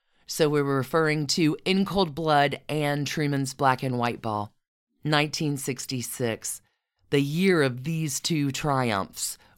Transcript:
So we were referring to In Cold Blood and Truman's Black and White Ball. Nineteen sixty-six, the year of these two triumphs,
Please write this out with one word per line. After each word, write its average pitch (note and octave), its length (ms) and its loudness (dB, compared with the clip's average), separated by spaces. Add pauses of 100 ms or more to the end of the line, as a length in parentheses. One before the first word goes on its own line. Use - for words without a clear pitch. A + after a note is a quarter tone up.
(260)
So D3+ 240 2
we D3 120 2
were C#3 160 0
referring D3+ 500 0
to D#3 380 2
In F#3+ 200 2
Cold F3+ 300 0
Blood D3 540 2
and D3 360 -2
Truman's C#3+ 480 -2
Black C3 300 2
and B2 160 -2
White A#2+ 220 -2
Ball. G#2 300 -4 (520)
Nineteen D3 540 0
sixty-six, B2 1040 -4 (500)
the C#3+ 100 4
year E3 400 4
of B2+ 220 0
these D#3+ 360 -2
two C#3+ 320 0
triumphs, C3 840 -2 (200)